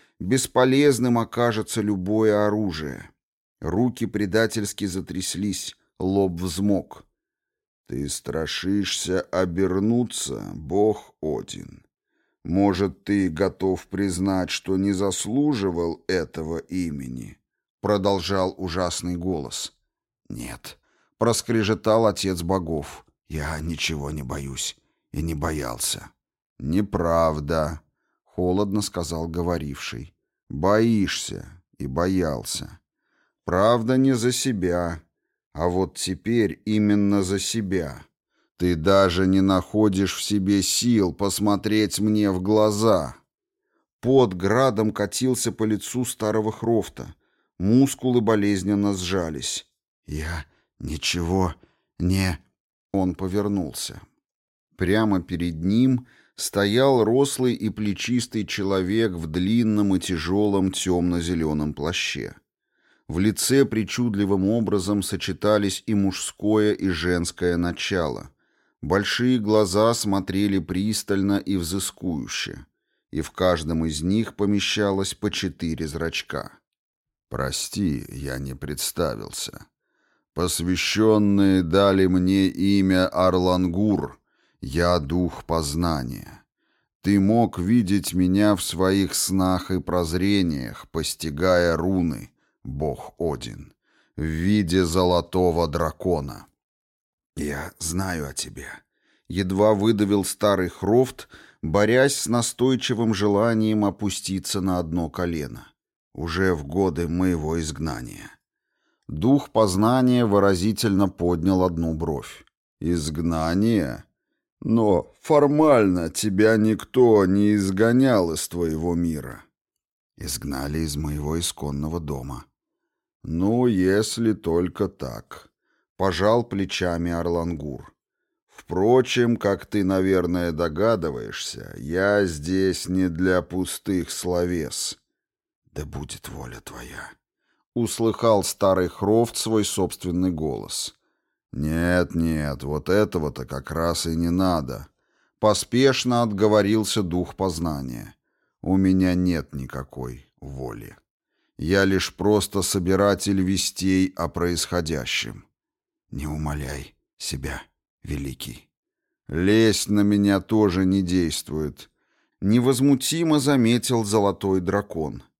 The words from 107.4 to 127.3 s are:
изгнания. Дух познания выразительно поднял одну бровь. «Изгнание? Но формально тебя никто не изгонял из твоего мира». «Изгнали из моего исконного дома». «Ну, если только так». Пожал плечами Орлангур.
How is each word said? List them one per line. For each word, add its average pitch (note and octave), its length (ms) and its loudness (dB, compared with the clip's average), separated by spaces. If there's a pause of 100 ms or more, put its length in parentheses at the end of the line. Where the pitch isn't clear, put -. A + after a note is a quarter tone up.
изгнания. C#2 720 -8 (760)
Дух A#2 420 2
познания A#2 760 4
выразительно G2 840 2
поднял F2 540 2
одну E2 300 0
бровь. D#2 520 -6 (340)
«Изгнание? E2 1300 0 (560)
Но A2+ 600 2
формально C#3 880 4
тебя G#2+ 480 4
никто A2 680 4
не G#2 300 4
изгонял G#2 760 4
из - 160 -6
твоего E2+ 480 -2
мира». D2 480 -4 (760)
«Изгнали C#2 640 -6
из D2+ 160 -4
моего D2 440 -4
исконного D2+ 600 -6
дома». C2+ 460 -10 (800)
«Ну, G#2 440 0
если G#2+ 640 2
только F2 540 -2
так». - 640 -14 (460)
Пожал G2 480 2
плечами F2+ 680 -2
Орлангур. E2+ 800 -4 (560)